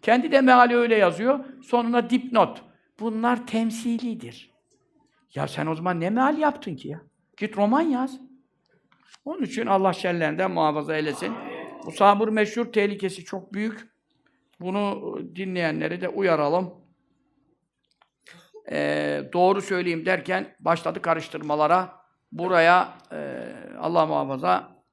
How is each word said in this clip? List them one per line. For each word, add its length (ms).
Kendi 300
de 100
meali 340
öyle 200
yazıyor. 440
Sonuna 460
dipnot. 540
"Bunlar 480
temsilidir." 1040
Ya 120
sen 200
o 80
zaman 240
ne 100
meal 280
yaptın 380
ki 120
ya? 140
Git 200
roman 240
yaz. 380
Onun 180
için 220
Allah 280
şerlerinden 580
muhafaza 440
eylesin. 380
Bu 60
sabır 360
meşhur 380
tehlikesi 580
çok 300
büyük. 340
Bunu 600
dinleyenleri 680
de 80
uyaralım. 640
Ee, 500
doğru 280
söyleyeyim 440
derken 540
başladı 420
karıştırmalara. 1040
Buraya, 680
e, 360
Allah 260
muhafaza 720